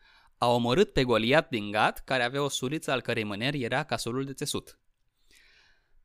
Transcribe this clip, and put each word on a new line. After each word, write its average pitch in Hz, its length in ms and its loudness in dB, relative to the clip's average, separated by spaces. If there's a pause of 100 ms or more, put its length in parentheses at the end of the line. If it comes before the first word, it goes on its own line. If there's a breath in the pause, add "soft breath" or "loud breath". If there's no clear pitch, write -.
(380)
a 117 100 2
omorât 120 460 4
pe 143 100 4
Goliat 123 460 4
din 104 220 -4
Gat, 117 320 0
care 131 200 -2
avea 131 180 -2
o 143 80 0
suliță 151 420 -4
al 127 100 -2
cărei 117 220 -4
mâner 104 300 -4
era 139 300 -2
ca - 140 -4
solul 131 280 -6
de 139 80 -10
țesut.” - 460 -8 (1300)